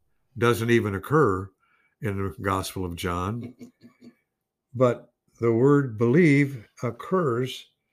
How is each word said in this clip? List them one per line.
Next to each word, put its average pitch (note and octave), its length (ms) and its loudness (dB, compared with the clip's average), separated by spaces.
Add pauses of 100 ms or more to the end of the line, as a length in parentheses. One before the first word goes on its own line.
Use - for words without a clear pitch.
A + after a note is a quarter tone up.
(380)
doesn't A#2 320 2
even G#2+ 240 2
occur G2 560 0 (520)
in G2+ 160 -4
the G2 240 -6
Gospel F#2+ 420 -4
of F2 120 -8
John. F2+ 640 -6
<laughs> - 120 -20 (1040)
But A#2+ 360 0 (260)
the A2+ 140 2
word C3+ 440 2
believe C#3 720 2 (160)
occurs B2+ 840 -4 (260)